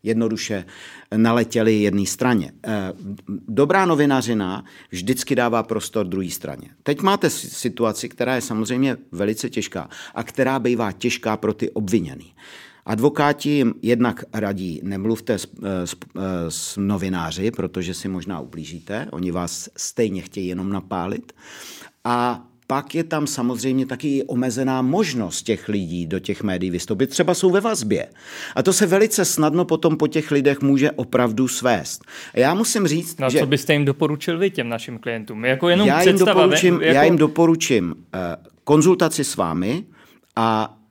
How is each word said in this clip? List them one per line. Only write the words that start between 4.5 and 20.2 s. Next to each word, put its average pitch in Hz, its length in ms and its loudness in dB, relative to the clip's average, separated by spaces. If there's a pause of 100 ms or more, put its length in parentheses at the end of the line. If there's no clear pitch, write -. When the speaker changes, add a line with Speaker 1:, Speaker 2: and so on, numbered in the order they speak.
Speaker 1:
vždycky 98 440 -2
dává 117 280 2
prostor 107 440 -4
druhé 95 220 -4
straně. - 400 -12 (140)
Teď 147 180 -2
máte 190 280 2
si-, - 200 -6
situaci, 117 600 -4
která 127 260 -2
je 120 60 -2
samozřejmě 120 560 -2 (140)
velice 107 380 -2
těžká - 400 -8 (260)
a - 80 0
která 131 360 0
bývá 117 320 0
těžká 107 460 -2
pro 104 160 -2
ty - 180 -4
obviněný. 90 600 -2 (520)
Advokáti 143 640 2
jim 139 320 2
jednak 120 420 2 (100)
radí, 98 500 -4
nemluvte 101 560 -4
s, - 60 -8 (180)
e, 92 240 -4
s, - 60 -10
e, - 40 -16 (520)
s - 320 -8
novináři, 92 680 -2
protože 90 420 -6
si 90 140 -10
možná 90 320 -8
ublížíte, 80 720 -12
oni 87 200 -6
vás 87 460 -6
stejně 98 440 -2